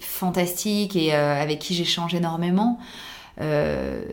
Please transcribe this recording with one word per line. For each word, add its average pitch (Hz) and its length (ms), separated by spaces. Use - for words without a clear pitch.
fantastique 185 920
et, 156 180
euh, 147 260
avec 151 180
qui - 140
j'échange 170 400
énormément, 175 640
euh, 151 600